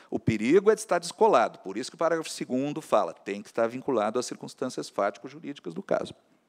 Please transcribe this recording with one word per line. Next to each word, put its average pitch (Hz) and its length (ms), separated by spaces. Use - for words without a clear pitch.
O - 80
perigo 143 540
é - 20
de 202 60
estar 175 200
descolado, 170 600
por 139 180
isso 127 140
que - 40
o - 40
parágrafo 165 300
segundo 135 520
fala, 92 320
tem 101 280
que - 80
estar 117 180
vinculado 117 500
às 123 80
circunstâncias 135 640
fático-jurídicas 135 840
do - 100
caso. - 320